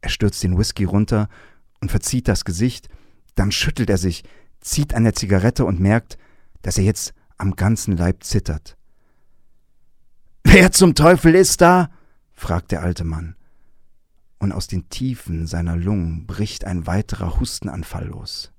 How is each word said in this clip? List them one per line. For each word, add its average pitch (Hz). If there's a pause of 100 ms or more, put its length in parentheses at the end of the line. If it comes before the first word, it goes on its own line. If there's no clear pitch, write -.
Er -
stürzt -
den 90
Whisky 101
runter 104 (520)
und -
verzieht -
das 92
Gesicht, 101 (480)
dann 101
schüttelt -
er 101
sich, 87 (360)
zieht -
an 113
der 110
Zigarette 101
und 90
merkt, 104 (420)
dass -
er 95
jetzt - (240)
am 95
ganzen 104
Leib 87
zittert. - (1700)
„Wer 185
zum 175
Teufel 165
ist 180
da?“, 180 (420)
fragt -
der 80
alte 87
Mann. 82 (1000)
Und 101
aus -
den -
Tiefen 85
seiner 85
Lungen 85
bricht -
ein 90
weiterer 90
Hustenanfall -
los. -